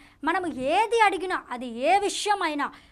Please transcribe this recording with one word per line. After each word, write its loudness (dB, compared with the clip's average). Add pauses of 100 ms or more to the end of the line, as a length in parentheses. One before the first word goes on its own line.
(240)
మనం 0
ఏది 0
అడిగినా, 2
అది -6
ఏ 2
విషయమైనా, -2 (200)